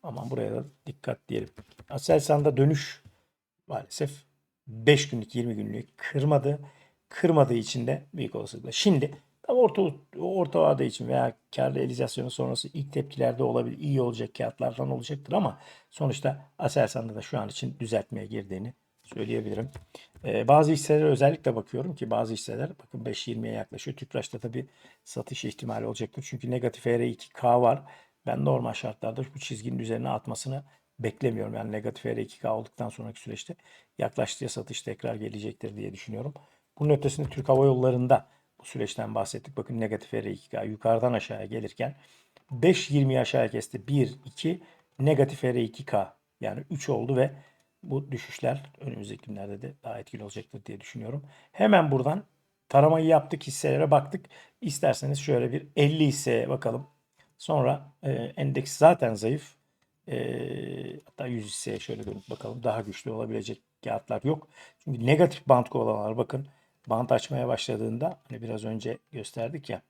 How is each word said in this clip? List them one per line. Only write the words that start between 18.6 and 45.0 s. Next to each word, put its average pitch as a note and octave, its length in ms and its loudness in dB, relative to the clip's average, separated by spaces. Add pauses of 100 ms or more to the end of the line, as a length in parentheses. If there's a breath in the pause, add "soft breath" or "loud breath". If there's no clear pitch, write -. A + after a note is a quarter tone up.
söyleyebilirim. A2 560 -6 (540 loud breath)
Ee, A2 240 -2
bazı D3+ 240 8
hisselere D3+ 320 4
özellikle C#3+ 520 4
bakıyorum C3 380 -6
ki B2 160 -6
bazı A2+ 220 0
hisseler A#2 460 -6
bakın A#2+ 260 -14
beş A#2+ 240 -8
yirmiye A2+ 260 -6
yaklaşıyor. C3 420 -10
Tüpraş'ta - 420 -8
tabii B2+ 280 -8 (380 soft breath)
satış - 400 -10
ihtimali A2+ 420 -6
olacaktır. A2 420 -8
Çünkü B2 220 -8
negatif B2 360 -2
R A#2+ 220 2
iki - 240 -10
K B2 300 4
var. C3 200 4 (440 loud breath)
Ben B2+ 180 -2
normal B2 280 2
şartlarda A2+ 500 -6 (120)
bu C#3+ 40 -14
çizginin B2 400 -8
üzerine A#2 300 -4
atmasını C3 560 -6 (340 soft breath)
beklemiyorum. A2 560 -2
Yani A2 180 -6
negatif A2 340 -6
R A#2 160 -2
iki - 160 -10
K A2 160 -2
olduktan A2+ 340 -8
sonraki A2+ 320 -14
süreçte A2 340 -12 (440 soft breath)
yaklaştığı A#2+ 500 -4
satış - 340 -10
tekrar A2 320 -6
gelecektir G#2+ 640 -10
diye G#2 160 -10
düşünüyorum. A2 420 -10 (440 loud breath)
Bunun D3+ 160 6
ötesinde C#3+ 340 0
Türk - 200 -8
Hava C3+ 160 8
Yolları'nda B2+ 640 4 (320 soft breath)
bu - 40 -20
süreçten G#2+ 500 -6
bahsettik. G#2 420 -6
Bakın A2+ 240 -6
negatif A2 340 -4
R G#2+ 160 -4
iki - 180 -10
K G#2+ 140 -4
yukarıdan A2+ 500 2
aşağıya G#2 340 -4
gelirken A#2 500 -6 (540 soft breath)
beş C#3+ 400 4
yirmiyi C3+ 300 4
aşağıya A#2+ 280 2
kesti. A2+ 400 -8
Bir, C3+ 260 2 (100)
iki, - 380 -4 (360 loud breath)
negatif C3+ 460 4